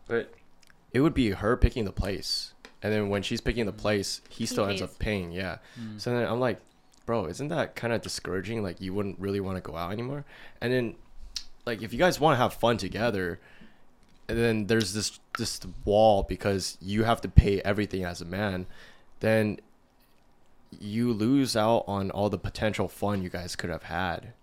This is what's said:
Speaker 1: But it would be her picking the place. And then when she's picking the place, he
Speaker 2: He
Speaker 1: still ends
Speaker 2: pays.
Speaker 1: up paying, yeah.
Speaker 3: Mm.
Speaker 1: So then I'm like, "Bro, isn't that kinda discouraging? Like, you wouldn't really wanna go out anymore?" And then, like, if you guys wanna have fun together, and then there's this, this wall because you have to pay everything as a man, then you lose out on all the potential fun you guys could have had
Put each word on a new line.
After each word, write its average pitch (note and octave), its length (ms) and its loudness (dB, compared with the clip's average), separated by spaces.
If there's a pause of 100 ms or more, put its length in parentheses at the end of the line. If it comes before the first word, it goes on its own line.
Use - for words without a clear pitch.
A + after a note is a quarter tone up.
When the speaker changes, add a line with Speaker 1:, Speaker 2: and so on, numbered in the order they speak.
Speaker 1:
But - 260 -4 (600)
it B2 80 4
would D3+ 140 4
be A#2 160 4
her G#2 260 0
picking A#2 280 2
the F#2 60 -6
place. - 640 -4 (300)
And G#2 100 2
then G#2+ 160 2
when G2+ 140 2
she's A#2 180 -2
picking A#2 240 0
the F#2+ 80 -4
place, G#2 560 0
he - 140 -6
Speaker 2:
He - 20 -2
Speaker 1:
still A2 220 0
ends G2 140 0
Speaker 2:
pays. F2+ 80 -4
Speaker 1:
up - 100 -20
paying, G2 320 -2
yeah. F2+ 260 -6 (200)
Speaker 3:
Mm. A2 220 -10
Speaker 1:
So B2 120 -4
then A#2+ 200 2
I'm A#2 80 0
like, B2 220 0 (460)
"Bro, A2+ 180 0
isn't F2 220 -6
that D3+ 280 -2
kinda A#2 220 -2
discouraging? F#2+ 640 -4
Like, F2+ 180 -4
you F#2 140 -6
wouldn't G2+ 260 -4
really G2 200 -2
wanna F#2+ 220 -2
go - 140 -10
out E2+ 160 -4
anymore?" B2+ 320 -6 (380)
And A#2 100 0
then, B2 240 0 (680)
like, A2+ 160 -4
if A2 100 -8
you A#2+ 80 -6
guys E3+ 200 4
wanna C#3+ 180 6
have A#2 160 4
fun A#2 240 4
together, F#2+ 600 -2 (920)
and A2+ 80 -2
then A2+ 300 2
there's A2 260 4
this, - 260 -4 (200)
this - 200 -4 (240)
wall G#2 460 6
because F#2+ 500 -2
you G#2 260 0
have A#2 160 2
to G2+ 60 -6
pay G2 340 8
everything G2 440 -2
as F2 160 -8
a E2+ 40 -10
man, F#2 420 -4 (520)
then A2 380 2 (1200)
you A2+ 340 0
lose A#2+ 420 4
out A2+ 320 4
on G2 240 -2
all G2+ 180 2
the G2 80 -2
potential G#2 500 -2
fun G2+ 340 -2
you F#2 80 -4
guys F2 260 -8
could - 140 -6
have D#2+ 140 -6
had F2 600 -4